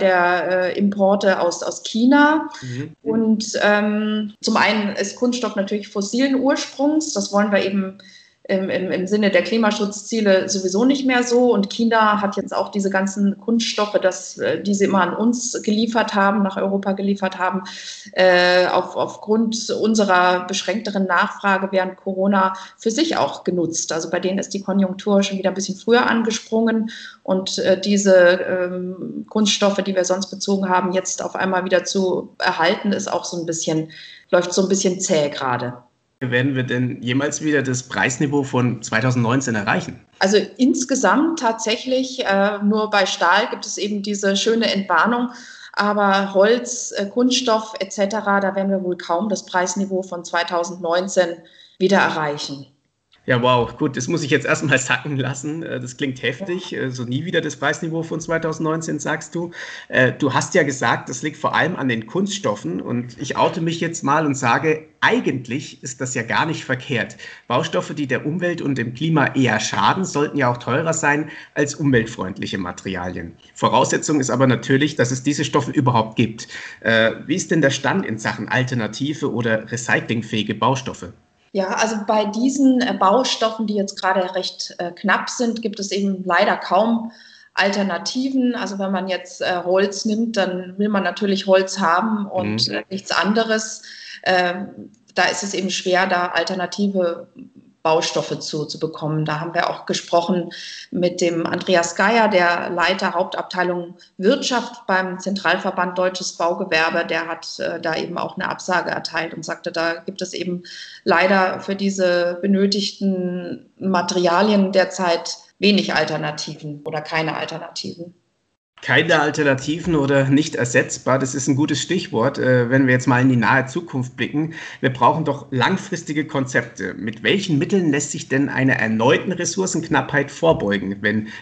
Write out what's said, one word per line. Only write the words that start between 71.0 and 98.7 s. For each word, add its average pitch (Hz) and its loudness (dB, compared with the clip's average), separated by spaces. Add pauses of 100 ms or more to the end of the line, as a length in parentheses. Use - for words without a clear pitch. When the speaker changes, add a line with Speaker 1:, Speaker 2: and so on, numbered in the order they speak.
Speaker 2:
als 143 -2
umweltfreundliche 110 0
Materialien. 90 -8 (180)
Voraussetzung 135 2
ist 127 -2
aber 127 4
natürlich, 135 2
dass 143 2
es 131 -4
diese 147 0
Stoffe 131 0
überhaupt 120 2
gibt. - 0 (320)
Äh, 113 4 (160)
wie 143 -2
ist 185 -4
denn 165 4
der 139 4
Stand 123 0
in 110 -4
Sachen 107 -4
alternative 127 -2
oder 110 -2
recyclingfähige 113 -2
Baustoffe? 113 -2 (400)
Speaker 1:
Ja, 190 -2
also 220 -2 (100)
bei 214 2
diesen, 254 2
äh, - 0
Baustoffen, 220 2
die 208 -2
jetzt 202 -2
gerade 190 0
recht, - -6
äh, 175 -6
knapp - -2
sind, 226 -2
gibt 208 -6
es 202 -6
eben 196 -2
leider 180 2
kaum 226 0 (440)
Alternativen. 233 0
Also 196 -6
wenn 196 -2
man 190 -2
jetzt, - -6
äh, 175 0
Holz 190 2
nimmt, 220 0
dann 185 -2
will 208 0
man 196 0
natürlich 190 -2
Holz 190 4
haben 196 2
und, 117 -2
Speaker 2:
Mhm. - -4
Speaker 1:
äh, 151 -6
nichts 190 -8
anderes. 220 0 (440)
Ähm, 185 0 (240)
da 185 4
ist - 0
es 202 -6
eben 185 -2
schwer, 185 2
da 180 0
alternative 180 -2 (560)
Baustoffe 160 0
zu, 151 -6
zu - -10